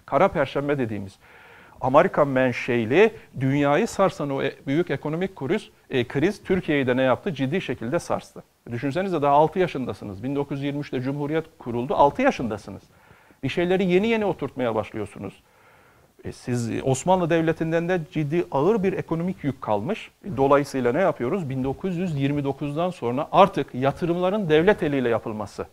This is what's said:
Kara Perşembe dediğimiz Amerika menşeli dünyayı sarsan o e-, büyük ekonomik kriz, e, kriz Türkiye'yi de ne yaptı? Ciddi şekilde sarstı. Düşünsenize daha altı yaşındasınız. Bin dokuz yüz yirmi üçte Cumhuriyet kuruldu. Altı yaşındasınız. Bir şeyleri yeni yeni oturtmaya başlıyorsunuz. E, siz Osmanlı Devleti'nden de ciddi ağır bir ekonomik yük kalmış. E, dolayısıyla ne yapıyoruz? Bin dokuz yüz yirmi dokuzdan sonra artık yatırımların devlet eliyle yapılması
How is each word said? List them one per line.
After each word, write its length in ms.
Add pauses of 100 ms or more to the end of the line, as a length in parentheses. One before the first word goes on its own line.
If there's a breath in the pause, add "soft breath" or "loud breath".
Kara 220
Perşembe 500
dediğimiz 360 (680 loud breath)
Amerika 440
menşeli 880 (260 loud breath)
dünyayı 480
sarsan 420
o 140
e-, 120 (120)
büyük 240
ekonomik 440
kriz, 340 (200 soft breath)
e, 180
kriz 360
Türkiye'yi 440
de 100
ne 40
yaptı? 320
Ciddi 280
şekilde 380
sarstı. 440 (280)
Düşünsenize 500
daha 120
altı 260
yaşındasınız. 640
Bin 120
dokuz 220
yüz 80
yirmi 140
üçte 220
Cumhuriyet 440 (140)
kuruldu. 360
Altı 260
yaşındasınız. 600 (600 soft breath)
Bir 60
şeyleri 360
yeni 220
yeni 180
oturtmaya 500
başlıyorsunuz. 580 (880 soft breath)
E, 80
siz 400 (120)
Osmanlı 460
Devleti'nden 600
de 120 (100)
ciddi 400
ağır 320
bir 100
ekonomik 500
yük 180
kalmış. 500 (140)
E, 120
dolayısıyla 560
ne 80
yapıyoruz? 480
Bin 140
dokuz 340
yüz 180
yirmi 280
dokuzdan 460
sonra 420
artık 440
yatırımların 720
devlet 340
eliyle 260
yapılması 640